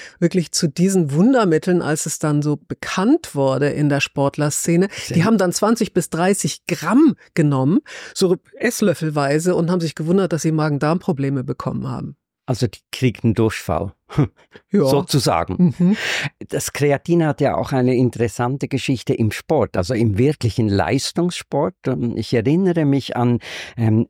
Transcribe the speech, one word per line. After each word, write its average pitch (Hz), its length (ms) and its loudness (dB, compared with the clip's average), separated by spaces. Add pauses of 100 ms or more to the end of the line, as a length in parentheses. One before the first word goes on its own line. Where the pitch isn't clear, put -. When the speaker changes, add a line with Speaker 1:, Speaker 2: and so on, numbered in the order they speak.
(200)
Speaker 1:
wirklich 175 320 0
zu - 160 -2
diesen 170 460 0
Wundermitteln, 180 680 2
als 151 240 -4
es - 140 -8
dann 147 240 0
so 147 140 -2
bekannt - 760 -2
wurde 135 360 0
in 143 200 0
der 139 120 0
Sportlerszene. 151 880 0
Speaker 2:
Sehr - 240 -6
Speaker 1:
Die 170 80 4
haben 220 160 4
dann 185 120 2
zwanzig - 440 0
bis 175 160 -2
dreißig 180 560 -2
Gramm 214 480 4 (180)
genommen, 147 460 2 (340)
so 180 220 2 (200)
esslöffelweise, 160 1000 0
und 170 160 0
haben 185 100 0
sich 160 140 -4
gewundert, 175 360 0
dass 160 120 -2
sie 160 80 0
Magen-Darm-Probleme 147 920 0
bekommen 135 460 -6
haben. - 280 -10 (280)
Speaker 2:
Also 120 200 -2
die - 140 -4 (120)
kriegen 117 440 0
Durchfall, 98 580 0 (160)
<laughs> 143 180 0 (440)
Speaker 1:
Ja. 202 140 2
Speaker 2:
sozusagen. 117 920 2
Speaker 1:
Mhm. 185 180 2 (520)
Speaker 2:
Das - 260 -6
Kreatin 147 500 0
hat 147 180 -2
ja 113 140 2
auch - 180 -4
eine 127 220 2
interessante 123 720 -2
Geschichte 131 460 -2
im 110 160 0
Sport, 120 480 -2
also 92 160 -2
im 104 240 0
wirklichen 123 500 0
Leistungssport. 139 1080 -2 (100)
Ähm, 123 320 -4
ich 110 160 -6
erinnere 160 520 2
mich 139 300 0
an, 120 220 2 (400)
ähm, 113 320 2